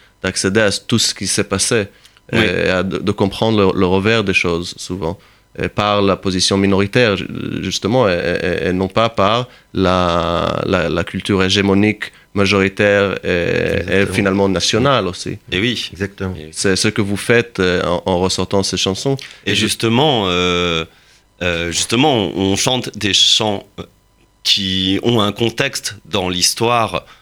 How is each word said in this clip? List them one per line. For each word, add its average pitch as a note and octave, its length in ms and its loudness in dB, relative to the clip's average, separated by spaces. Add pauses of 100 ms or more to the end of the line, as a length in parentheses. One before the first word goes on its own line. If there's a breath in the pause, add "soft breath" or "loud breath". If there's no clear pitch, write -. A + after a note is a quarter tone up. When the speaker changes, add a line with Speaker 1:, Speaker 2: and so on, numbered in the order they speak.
(240 loud breath)
Speaker 1:
d'accéder G2 380 0
à G#2 100 4
tout - 280 -2
ce - 140 0
qui G2 140 -8
s'est G2+ 160 -2
passé, G2 440 -2 (440 soft breath)
Speaker 2:
Oui. - 80 2
Speaker 1:
et F2 300 2
à F#2 140 2
de, F#2 160 -4
de F#2+ 120 0
comprendre G#2 600 2
le, - 40 -4
le F#2+ 80 4
revers G2 380 2
des F#2+ 100 0
choses, F2 440 -2
souvent, F#2 420 -8 (400 soft breath)
et - 100 -4
par G#2 340 0
la F#2+ 120 4
position F#2 400 0
minoritaire, G2+ 640 2
ju-, - 100 -6 (340)
justement, G#2 460 0
et, F#2 60 2
et, F2 540 -2
et F2+ 60 0
non F#2 140 0
pas A2+ 220 0
par A2+ 400 0 (240 loud breath)
la, F2 960 0
la, F2 200 0
la E2 160 -2
culture F#2+ 400 -2
hégémonique, G2 680 2 (240 soft breath)
majoritaire G2+ 880 2
et, - 20 -2
et E2+ 520 0
Speaker 3:
Exactement. F#2+ 360 0
Speaker 1:
finalement G2 340 2
nationale A2 580 0
aussi. - 320 -8 (120)
Speaker 2:
Et F2+ 80 0
oui. A2+ 320 -4
Speaker 3:
Exactement. F#2+ 440 -6
Speaker 2:
Et D#2 160 -14
Speaker 1:
C'est F#2+ 240 0
ce F#2+ 140 0
que G#2+ 120 0
vous G2+ 160 -2
faites, A#2 420 0
euh, F2+ 240 2
en, F2 220 -2
en F#2 140 2
ressortant F#2+ 420 0
ces F#2 160 -2
chansons. C3+ 400 -2 (300 loud breath)
Speaker 2:
Et G#2+ 80 0
justement, A2+ 720 2
euh, F2 580 0 (560 soft breath)
euh, E2+ 300 -2
justement, B2+ 420 0
on, F#2+ 380 0
on G2 40 2
chante B2+ 400 -2
des G2+ 200 -2
chants, - 500 2 (140)
euh, - 40 -12 (600)
qui F#2+ 580 0
ont A#2+ 200 2
un G2+ 100 0
contexte A#2 640 -4 (100)
dans F#2 240 -2
l'histoire, G#2+ 760 0 (180 loud breath)